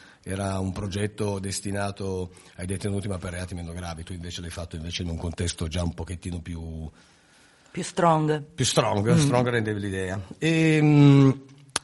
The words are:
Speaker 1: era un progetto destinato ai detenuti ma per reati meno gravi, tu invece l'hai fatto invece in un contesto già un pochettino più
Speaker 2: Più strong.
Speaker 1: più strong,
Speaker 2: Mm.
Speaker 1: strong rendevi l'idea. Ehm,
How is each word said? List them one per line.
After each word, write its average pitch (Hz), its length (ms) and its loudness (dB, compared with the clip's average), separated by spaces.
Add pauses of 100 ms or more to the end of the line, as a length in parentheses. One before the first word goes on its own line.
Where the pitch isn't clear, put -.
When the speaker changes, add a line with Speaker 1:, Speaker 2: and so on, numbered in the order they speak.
(220)
Speaker 1:
era 95 360 -6
un 95 140 -4
progetto 101 680 -6
destinato 98 960 -6 (240)
ai 90 100 -12
detenuti 98 420 -4
ma 92 100 -6
per 90 140 -8
reati 90 220 -10
meno 85 180 -10
gravi, 85 320 -10
tu 90 80 -14
invece 87 300 -12
l'hai 82 80 -12
fatto 87 260 -10
invece 82 260 -8
in 87 60 -6
un 82 100 -4
contesto 85 480 -6
già 85 160 -4
un 85 120 -4
pochettino 87 460 -10
più 82 480 -10 (840)
Speaker 2:
Più 185 100 -8
strong. 156 600 2 (120)
Speaker 1:
più 127 100 -2
strong, 107 480 2
Speaker 2:
Mm. - 60 6
Speaker 1:
strong 123 300 4
rendevi 110 320 -2
l'idea. 95 400 -4 (180)
Ehm, 151 1040 6 (420)